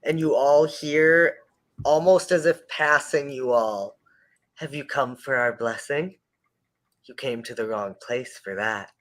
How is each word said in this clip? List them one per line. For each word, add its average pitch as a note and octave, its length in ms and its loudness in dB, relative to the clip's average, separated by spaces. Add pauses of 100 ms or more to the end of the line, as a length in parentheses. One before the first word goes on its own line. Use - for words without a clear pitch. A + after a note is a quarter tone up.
and D#3 160 -2
you D#3 160 0
all C#3+ 300 6
hear, D#3 680 2 (500)
almost E3+ 460 4
as E3 140 2
if E3 240 0
passing D3 640 0
you B2+ 200 -4
all, G#2+ 460 0 (580)
Have D3 200 -12
you D3 100 -8
come B2+ 300 -4
for C3+ 200 -6
our B2 220 0
blessing? C#3+ 600 -6 (880)
You B2 100 -20
came A#2+ 280 -8
to A#2+ 120 -16
the A2+ 120 -6
wrong G#2 340 -6
place B2 420 -8
for G2 120 -10
that. G#2 460 -6